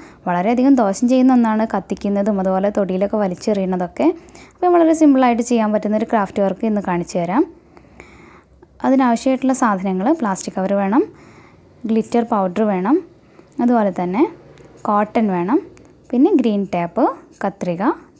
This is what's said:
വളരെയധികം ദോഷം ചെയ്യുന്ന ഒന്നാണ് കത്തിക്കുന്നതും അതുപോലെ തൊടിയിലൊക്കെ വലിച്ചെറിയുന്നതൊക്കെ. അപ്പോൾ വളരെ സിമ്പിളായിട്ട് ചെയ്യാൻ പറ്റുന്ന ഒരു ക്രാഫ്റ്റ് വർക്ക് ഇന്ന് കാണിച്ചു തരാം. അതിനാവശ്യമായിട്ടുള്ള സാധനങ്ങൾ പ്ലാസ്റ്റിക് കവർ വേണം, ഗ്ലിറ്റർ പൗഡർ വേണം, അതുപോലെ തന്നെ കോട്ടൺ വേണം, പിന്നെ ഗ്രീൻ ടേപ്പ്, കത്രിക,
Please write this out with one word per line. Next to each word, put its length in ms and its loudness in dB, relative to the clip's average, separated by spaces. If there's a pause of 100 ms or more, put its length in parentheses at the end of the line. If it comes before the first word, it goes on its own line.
(280)
വളരെയധികം 520 2
ദോഷം 320 0
ചെയ്യുന്ന 260 4
ഒന്നാണ് 360 0
കത്തിക്കുന്നതും 680 -2
അതുപോലെ 360 0
തൊടിയിലൊക്കെ 460 -2
വലിച്ചെറിയുന്നതൊക്കെ. 840 -2 (480)
അപ്പോൾ 200 2
വളരെ 260 4
സിമ്പിളായിട്ട് 500 4
ചെയ്യാൻ 240 0
പറ്റുന്ന 240 -2
ഒരു 120 -4
ക്രാഫ്റ്റ് 340 0
വർക്ക് 240 -4
ഇന്ന് 180 -2
കാണിച്ചു 320 -4
തരാം. 240 0 (1400)
അതിനാവശ്യമായിട്ടുള്ള 760 0
സാധനങ്ങൾ 460 0 (140)
പ്ലാസ്റ്റിക് 360 -4
കവർ 240 -2
വേണം, 220 0 (880)
ഗ്ലിറ്റർ 420 0
പൗഡർ 380 -2
വേണം, 260 0 (680)
അതുപോലെ 380 2
തന്നെ 220 0 (680)
കോട്ടൺ 360 0 (100)
വേണം, 220 0 (520)
പിന്നെ 200 2 (100)
ഗ്രീൻ 200 0 (120)
ടേപ്പ്, 320 -2 (380)
കത്രിക, 400 -4 (380)